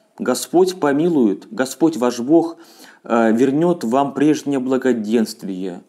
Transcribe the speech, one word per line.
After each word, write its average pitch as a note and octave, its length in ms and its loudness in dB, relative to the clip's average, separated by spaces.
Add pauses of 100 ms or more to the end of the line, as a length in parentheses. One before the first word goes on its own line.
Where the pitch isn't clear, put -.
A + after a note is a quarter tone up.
(180)
Господь F3 600 0
помилует, D3 720 0
Господь C3 460 -2
ваш A#2+ 240 -2
Бог, D#3+ 360 2 (480)
э, A2+ 280 2
вернет C#3+ 520 0
вам C3 280 0
прежнее C#3+ 460 0
благоденствие. A2 1300 -2